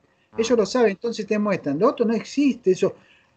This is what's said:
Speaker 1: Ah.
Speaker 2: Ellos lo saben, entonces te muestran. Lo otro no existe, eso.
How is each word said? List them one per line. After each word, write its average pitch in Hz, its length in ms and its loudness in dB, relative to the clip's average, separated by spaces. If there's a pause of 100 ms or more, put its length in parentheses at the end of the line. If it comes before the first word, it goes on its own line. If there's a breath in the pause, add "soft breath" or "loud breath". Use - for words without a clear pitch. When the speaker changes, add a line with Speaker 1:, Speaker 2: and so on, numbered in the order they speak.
(320)
Speaker 1:
Ah. 214 60 -8
Speaker 2:
Ellos 226 200 2
lo 208 80 2
saben, 196 260 2
entonces 220 360 -8
te 214 120 -2
muestran. 165 400 -2
Lo 226 100 4
otro 285 160 0
no 220 80 0
existe, 240 580 0
eso. 185 240 0 (420 soft breath)